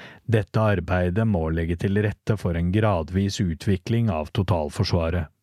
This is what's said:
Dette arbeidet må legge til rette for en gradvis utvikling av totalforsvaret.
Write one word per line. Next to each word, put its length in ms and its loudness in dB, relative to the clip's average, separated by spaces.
Dette 400 0
arbeidet 680 2
må 220 0
legge 260 0
til 240 0
rette 380 -2
for 180 -2
en 160 0
gradvis 680 0
utvikling 640 0
av 240 -4
totalforsvaret. 1120 0